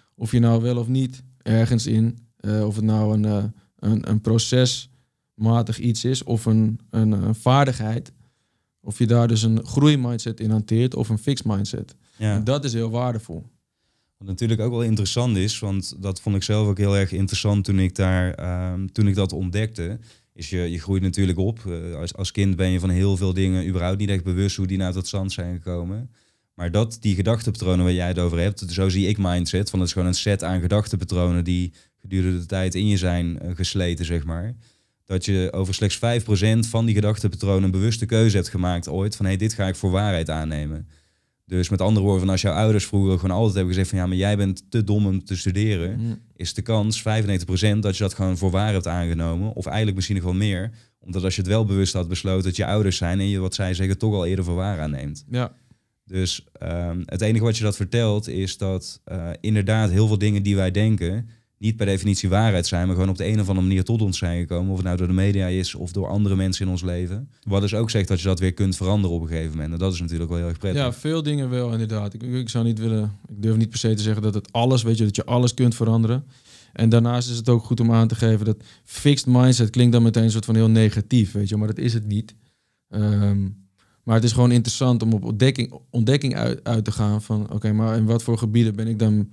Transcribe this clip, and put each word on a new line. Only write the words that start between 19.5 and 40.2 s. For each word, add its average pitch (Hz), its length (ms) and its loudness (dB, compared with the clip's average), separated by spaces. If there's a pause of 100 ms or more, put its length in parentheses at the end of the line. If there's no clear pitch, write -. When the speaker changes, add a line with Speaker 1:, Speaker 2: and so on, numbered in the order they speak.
Speaker 2:
is - 160 -14
je, 92 80 -4
je 85 220 -4
groeit 95 220 0
natuurlijk 92 360 0
op. 107 280 -2
Eh, 85 300 -8
als, 85 200 -10
als 95 160 -6
kind 98 240 2
ben 92 140 2
je 90 100 2
van 95 100 0
heel 95 280 2
veel 92 160 0
dingen 92 340 0
überhaupt 90 300 -2
niet 101 120 -2
echt 95 140 -2
bewust 95 320 -2
hoe 95 120 -2
die 95 100 -2
nou 92 160 -2
tot 90 140 -6
stand 98 240 -4
zijn 90 240 -6
gekomen. 90 560 -8 (420)
Maar 87 180 -6
dat 110 280 0
die 101 160 2
gedachtepatronen 92 680 0
waar 90 80 2
jij 90 140 -2
het 90 120 -2
over 85 200 0
hebt, 98 320 -2
zo 95 180 0
zie 92 180 2
ik 107 100 0
mindset, 92 520 0
van 95 100 -2
het 90 80 0
is - 60 -4
gewoon 90 140 0
een 87 60 0
set 98 300 -2
aan 90 180 -2
gedachtepatronen 90 840 0
die 90 300 0 (220)
gedurende 92 440 -2
de 85 60 -8
tijd 92 300 -2
in 101 120 0
je 101 100 4
zijn, 87 420 0
eh, 90 160 -6
gesleten, 87 500 -2
zeg 80 200 -2
maar. 87 300 -6 (500)
Dat 95 200 -4
je 95 280 2
over 95 200 -2
slechts 98 240 -2
vijf 117 260 0
procent 110 440 2
van 113 180 0
die 110 100 2
gedachtepatronen 101 680 0
een 92 80 2
bewuste 110 340 0
keuze 110 300 4
hebt 92 140 0
gemaakt 90 400 -2
ooit, 95 260 -2
van 101 100 -2
hey, 95 120 0
dit 110 160 -2
ga 98 140 -2
ik 92 80 -2
voor 95 160 -2
waarheid 92 380 0